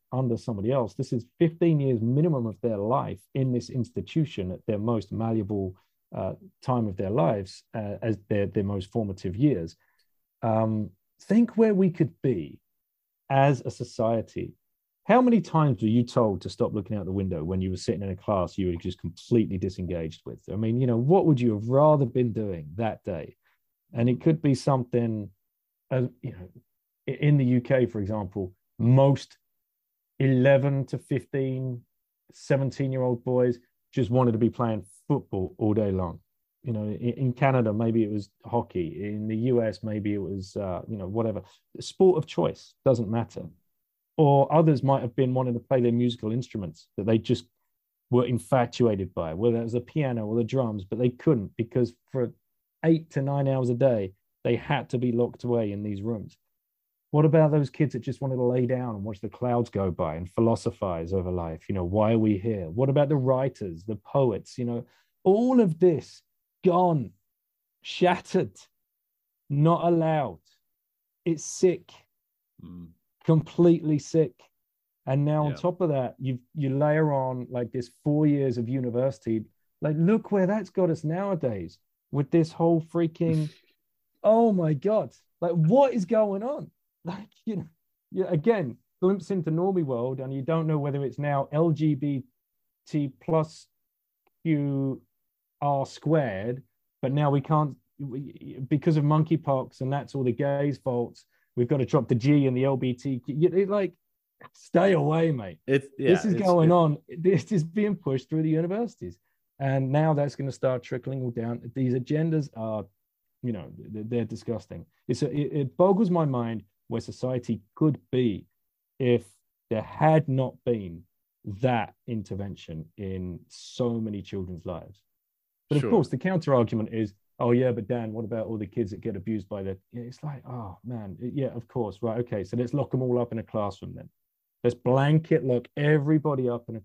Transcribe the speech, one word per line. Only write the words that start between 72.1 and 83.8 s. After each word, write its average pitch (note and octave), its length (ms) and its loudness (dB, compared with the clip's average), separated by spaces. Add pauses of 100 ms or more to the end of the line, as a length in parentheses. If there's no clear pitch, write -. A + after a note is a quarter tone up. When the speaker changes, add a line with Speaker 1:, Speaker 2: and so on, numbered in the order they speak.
Speaker 2:
Mm. F2 260 -16 (440)
Speaker 1:
completely D#3+ 680 4
sick. D#3 360 0 (720)
And C3+ 180 0
now D3+ 220 0
on C#3+ 60 -2
Speaker 2:
Yeah. - 40 -10 (100)
Speaker 1:
top F3+ 140 -2
of F3 160 2
that, B2+ 180 -4 (120)
you, B2+ 120 -4 (240)
you C3+ 80 -2 (140)
layer D3+ 280 2 (140)
on, B2+ 240 -6
like, B2 220 -4
this B2 180 -8 (140)
four D3+ 220 4
years C#3 320 2
of A#2 100 -4
university. B2 760 -2 (380)
Like, D3+ 160 -2
look F#3+ 320 2
where F#3+ 160 2
that's G3+ 240 -4
got F3+ 200 0
us D#3+ 140 -4
nowadays D3+ 760 -4 (340)
with C#3 180 -2
this E3 220 4
whole E3 280 2
freaking, D#3+ 720 -2 (380)